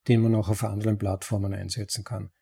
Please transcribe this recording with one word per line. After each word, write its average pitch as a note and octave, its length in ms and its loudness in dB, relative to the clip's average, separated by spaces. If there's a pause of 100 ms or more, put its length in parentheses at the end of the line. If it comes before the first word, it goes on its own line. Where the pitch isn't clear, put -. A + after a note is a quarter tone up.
den A#2 140 6
man A2+ 140 4
auch G2+ 140 2
auf G#2+ 140 0
anderen G#2+ 340 0
Plattformen G2 560 -2
einsetzen G2 500 -6
kann. G2+ 280 -8 (100)